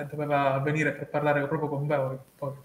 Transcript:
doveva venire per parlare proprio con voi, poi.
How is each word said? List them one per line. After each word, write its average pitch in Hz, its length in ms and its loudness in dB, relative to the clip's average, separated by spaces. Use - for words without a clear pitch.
doveva 143 500 2
venire 147 340 2
per - 160 -8
parlare 143 380 2
proprio 151 220 -2
con 143 180 -2
voi, 135 300 0
poi. 139 160 -6